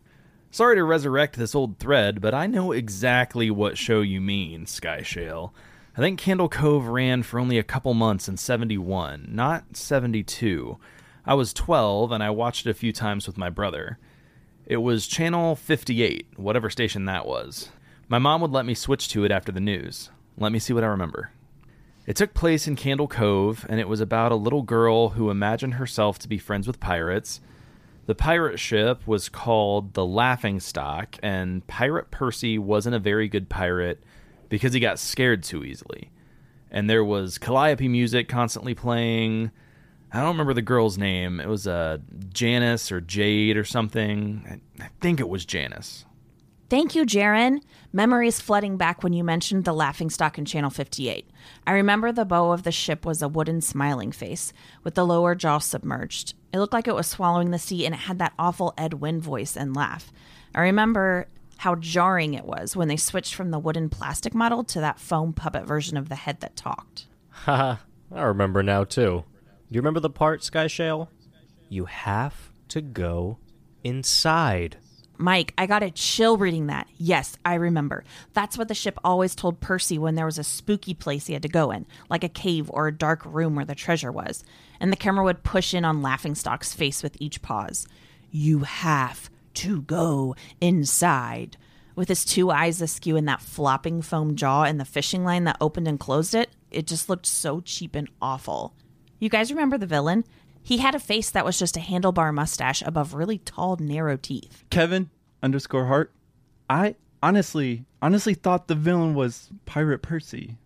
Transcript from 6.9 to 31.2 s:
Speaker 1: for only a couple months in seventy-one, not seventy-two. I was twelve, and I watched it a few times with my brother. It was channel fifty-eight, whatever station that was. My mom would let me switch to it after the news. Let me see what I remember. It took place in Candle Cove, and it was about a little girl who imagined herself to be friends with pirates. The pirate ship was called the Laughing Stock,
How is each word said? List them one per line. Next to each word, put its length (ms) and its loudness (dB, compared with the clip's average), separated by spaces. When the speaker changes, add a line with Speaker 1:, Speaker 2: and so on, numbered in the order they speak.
Speaker 1:
for 160 -4
only 180 2
a 60 2
couple 300 -2
months 340 2
in 80 -4
seventy-one, 960 -4
not 460 -2
seventy-two. 1000 -2
I 100 4
was 180 2
twelve, 580 2
and 100 -2
I 100 0
watched 360 -2
it 20 0
a 40 2
few 180 -4
times 340 -4
with 120 -10
my 120 -4
brother. 480 -6
It 120 0
was 300 2
channel 480 0
fifty-eight, 800 0
whatever 340 0
station 360 -2
that 200 -2
was. 440 -8
My 100 4
mom 220 4
would 100 0
let 140 0
me 80 -2
switch 360 -2
to 140 0
it 80 4
after 220 -2
the 80 -2
news. 500 -4
Let 140 0
me 80 0
see 140 -2
what 100 2
I 40 2
remember. 440 -4
It 120 -4
took 160 0
place 340 2
in 80 -2
Candle 320 0
Cove, 640 2
and 100 0
it 80 -2
was 140 0
about 320 2
a 20 2
little 280 0
girl 460 4
who 200 0
imagined 460 0
herself 440 0
to 80 -16
be 100 -2
friends 300 -4
with 140 -4
pirates. 580 -2
The 100 -2
pirate 440 2
ship 480 0
was 220 0
called 640 0
the 120 0
Laughing 540 0
Stock, 640 -8